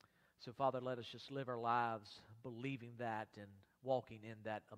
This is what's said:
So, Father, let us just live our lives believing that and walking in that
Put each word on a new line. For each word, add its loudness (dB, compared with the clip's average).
So, -10
Father, 4
let 0
us -6
just -12
live -2
our 0
lives 4
believing -4
that 0
and -10
walking 2
in -8
that -2